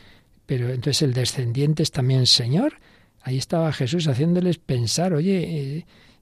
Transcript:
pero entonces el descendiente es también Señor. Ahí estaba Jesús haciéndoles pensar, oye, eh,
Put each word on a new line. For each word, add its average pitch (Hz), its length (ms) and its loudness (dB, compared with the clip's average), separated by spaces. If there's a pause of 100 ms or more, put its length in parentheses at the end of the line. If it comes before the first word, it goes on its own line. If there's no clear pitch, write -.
(460)
pero 123 240 -4
entonces 131 320 -2
el 135 120 2
descendiente 131 680 0
es 151 100 0
también 131 360 2
Señor. 156 460 2 (500)
Ahí 131 140 -4
estaba 165 340 0
Jesús 151 360 -2
haciéndoles 170 520 2
pensar, 135 540 -2
oye, 156 640 -2
eh, 175 80 -10 (360)